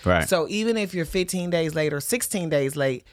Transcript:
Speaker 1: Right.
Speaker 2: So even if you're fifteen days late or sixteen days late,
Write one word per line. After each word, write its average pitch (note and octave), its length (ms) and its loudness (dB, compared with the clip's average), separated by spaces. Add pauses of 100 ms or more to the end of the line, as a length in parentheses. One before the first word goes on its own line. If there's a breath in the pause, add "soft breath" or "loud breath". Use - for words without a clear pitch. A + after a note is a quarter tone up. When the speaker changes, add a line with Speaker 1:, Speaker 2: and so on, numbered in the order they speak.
Speaker 1:
Right. F2+ 240 4
Speaker 2:
So E3+ 200 2
even A3 280 0
if G3 160 -4
you're E3+ 120 -2
fifteen F3+ 440 -2
days E3 260 0
late D3+ 180 0
or C#3+ 60 -2
sixteen F#3+ 500 -2
days C#3+ 260 2
late, C3+ 380 0